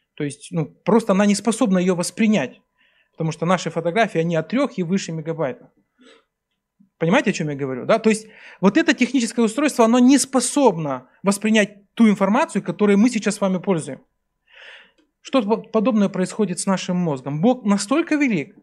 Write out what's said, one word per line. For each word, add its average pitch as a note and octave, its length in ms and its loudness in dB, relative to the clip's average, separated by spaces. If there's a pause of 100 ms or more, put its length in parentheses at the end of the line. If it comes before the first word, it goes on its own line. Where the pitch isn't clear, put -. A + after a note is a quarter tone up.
(160)
То D3+ 80 -8
есть, - 280 -10
ну, E3 140 -4
просто G#3+ 480 -2
она G#3 140 2
не G3+ 80 2
способна G#3+ 420 -2
ее F3+ 180 0
воспринять, F3+ 640 -2 (520)
потому E3 200 -6
что D#3+ 140 -6
наши F3 240 0
фотографии, E3+ 500 -2
они E3+ 160 -2
от D#3+ 140 -4
трех C4 300 -4
и F#3 40 -4
выше F3+ 280 -4
мегабайта. D#3 600 -8 (1300)
Понимаете, G3+ 320 2
о F3+ 40 -2
чем D3+ 160 -6
я D3 60 -6
говорю, C3 300 -6
да? G#3+ 140 2
То A3 100 2
есть, G#3+ 180 -2 (320)
вот G3 180 4
это D#4+ 180 2
техническое A#3+ 480 0
устройство, A#3+ 420 0
оно A#3+ 140 4
не B3+ 180 8
способно E3 880 0 (140)
воспринять G#3 720 0
ту A3+ 160 4
информацию, G3+ 540 0
которой G3+ 340 0
мы A#3+ 120 4
сейчас G#3 260 -2
с - 60 -8
вами F#3 180 -2
пользуем. D#3+ 420 -4 (1200)
Что-то A#3 260 -2
по-, G#3 220 -2
подобное G#3+ 400 2
происходит F#3 480 -4
с - 80 -8
нашим F#3 300 -2
мозгом. D3+ 460 -4
Бог B3 240 2
настолько C4 500 0
велик, A3+ 480 -2